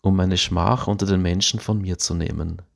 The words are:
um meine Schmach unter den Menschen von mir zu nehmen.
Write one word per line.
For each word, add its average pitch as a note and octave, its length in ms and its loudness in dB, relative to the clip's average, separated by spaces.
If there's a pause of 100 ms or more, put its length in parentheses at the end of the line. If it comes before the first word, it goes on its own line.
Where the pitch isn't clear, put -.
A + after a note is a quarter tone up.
um F#2+ 140 4
meine F#2 240 2
Schmach G2+ 480 0
unter G2+ 180 0
den F#2+ 160 2
Menschen F#2 380 0
von G#2+ 200 -2
mir F#2 200 -4
zu - 160 -2
nehmen. E2 480 -4 (120)